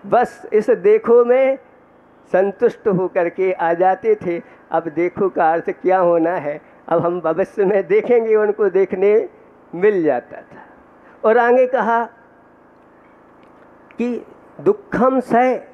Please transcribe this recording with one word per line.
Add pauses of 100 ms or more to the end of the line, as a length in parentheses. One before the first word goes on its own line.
बस
इस
"देखो"
में (760)
संतुष्ट
होकर
के
आ
जाते
थे। (280)
अब
"देखो"
का
अर्थ
क्या
होना
है, (280)
अब
हम
भविष्य
में
देखेंगे,
उनको
देखने (460)
मिल
जाता
था। (600)
और
आगे
कहा (1900)
कि (340)
"दुखम
सह" (160)